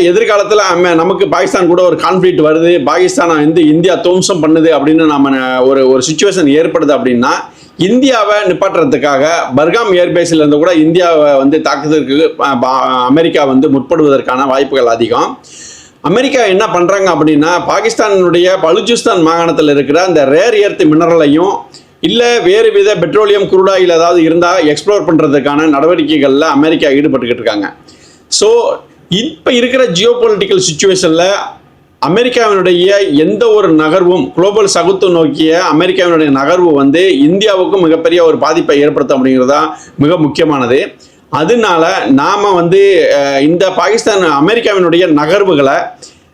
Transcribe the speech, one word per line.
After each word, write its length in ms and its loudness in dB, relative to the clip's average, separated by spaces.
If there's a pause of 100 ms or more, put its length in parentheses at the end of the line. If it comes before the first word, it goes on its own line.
எதிர்காலத்துல 540 0
அம்ம-, 400 0
நமக்கு 340 0
பாகிஸ்தான் 380 -2
கூட 160 2
ஒரு 140 2
கான்ஃப்ளிக்ட் 440 0
வருது, 420 2
பாகிஸ்தானை 440 0
வந்து 400 2
இந்தியா 280 2
துவம்சம் 480 -2
பண்ணுது 260 2
அப்படின்னு 380 0
நாம 240 0
ந-, 360 -2
ஒரு, 220 2
ஒரு 140 2 (100)
சிச்சுவேஷன் 340 0
ஏற்படுது 420 0
அப்படின்னா, 420 0 (460)
இந்தியாவை 680 0
நிப்பாட்டுறதுக்காக 840 0 (300)
பர்காம் 360 0
ஏர்பேஸ்ல 420 0
இருந்து 220 2
கூட 160 2
இந்தியாவை 640 2
வந்து 240 2
தாக்குதலுக்கு, 800 -2
அ, 60 0
பா-, 580 -2
அமெரிக்கா 400 0
வந்து 260 0
முற்படுவதற்கான 760 0
வாய்ப்புகள் 400 -2
அதிகம். 520 -2 (640)
அமெரிக்கா 420 -2
என்ன 280 0
பண்றாங்க 400 0
அப்படின்னா, 380 0 (200)
பாகிஸ்தானுடைய 840 0 (120)
பலுச்சிஸ்தான் 640 0
மாகாணத்துல 440 0
இருக்கிற 320 0
அந்த 220 0
ரேர் 360 2
எர்த் 220 -2
மினரலையும், 720 2 (440)
இல்ல 380 0
வேறு 340 2
வித 220 2
பெட்ரோலியம், 480 0
க்ரூட் 240 0
ஆயில் 240 2
ஏதாவது 320 2
இருந்தா 360 2
எக்ஸ்ப்ளோர் 480 -2
பண்றதுக்கான 600 0
நடவடிக்கைகள்ல 720 0
அமெரிக்கா 480 0
ஈடுபட்டுக்கிட்டு 440 -2
இருக்காங்க. 420 -4 (540)
So, 480 0 (320)
இப்ப 440 -4
இருக்கிற 320 0
ஜியோபொலிட்டிக்கல் 760 0
சிச்சுவேஷன்ல 680 0 (800)
அமெரிக்காவினுடைய 880 0 (200)
எந்த 360 0
ஒரு 240 2
நகர்வும், 600 0
குளோபல் 420 0
சவுத்தை 360 0
நோக்கிய 520 0 (100)
அமெரிக்காவினுடைய 580 0
நகர்வு 420 0
வந்து 500 2
இந்தியாவுக்கும் 580 0
மிகப்பெரிய 440 2
ஒரு 140 2
பாதிப்பை 420 0
ஏற்படுத்தும் 440 0
அப்படிங்கிறது 220 0
தான் 320 -2 (200)
மிக 180 0
முக்கியமானது. 760 -2 (380)
அதனால 760 0
நாம 460 0
வந்து, 640 2
அஹ், 220 -2
இந்த 300 0
பாகிஸ்தான், 760 0
அமெரிக்காவினுடைய 600 0
நகர்வுகளை 680 0 (600)